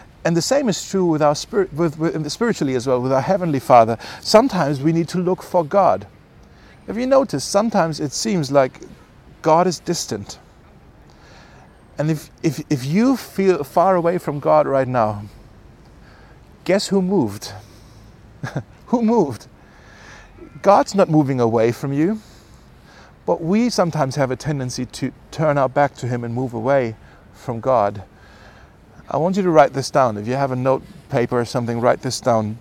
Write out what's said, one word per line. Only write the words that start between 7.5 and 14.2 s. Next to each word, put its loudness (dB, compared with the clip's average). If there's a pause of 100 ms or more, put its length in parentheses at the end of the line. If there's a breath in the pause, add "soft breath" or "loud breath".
Sometimes 0
it -4
seems -2
like 2 (600)
God 4
is -2
distant. -8 (1600 loud breath)
And 0
if, -4 (120)
if, -2
if -2
you 2
feel 0
far 2
away 0
from -6